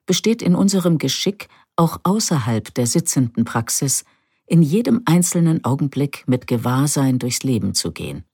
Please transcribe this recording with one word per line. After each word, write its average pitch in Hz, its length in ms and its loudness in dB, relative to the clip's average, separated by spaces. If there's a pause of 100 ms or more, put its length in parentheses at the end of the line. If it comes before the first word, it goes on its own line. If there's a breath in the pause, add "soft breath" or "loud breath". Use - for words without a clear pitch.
besteht 220 360 0
in 180 120 2
unserem 180 440 2
Geschick, - 500 -4 (280 soft breath)
auch 165 260 0
außerhalb 139 720 -2
der 123 120 0
sitzenden 127 580 0
Praxis, - 600 -4 (420)
in 170 160 4
jedem 160 420 2
einzelnen 165 600 2
Augenblick 139 640 -2
mit 127 200 0
Gewahrsein 127 720 0
durchs 123 240 -4
Leben 101 320 -2
zu - 180 -4
gehen. 73 420 -10